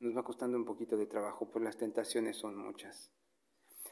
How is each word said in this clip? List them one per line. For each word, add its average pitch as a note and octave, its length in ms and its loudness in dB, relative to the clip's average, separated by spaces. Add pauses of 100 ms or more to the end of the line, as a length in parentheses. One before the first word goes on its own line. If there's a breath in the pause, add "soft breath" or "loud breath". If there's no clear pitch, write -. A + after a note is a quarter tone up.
nos A#2 120 2
va B2+ 60 2
costando B2 340 0
un A#2 80 4
poquito A#2 320 0
de G#2 100 4
trabajo, G#2 440 0
pues A2+ 140 2
las A2 120 0
tentaciones A2+ 600 2
son G#2 200 -4
muchas. G2+ 540 -10 (800 loud breath)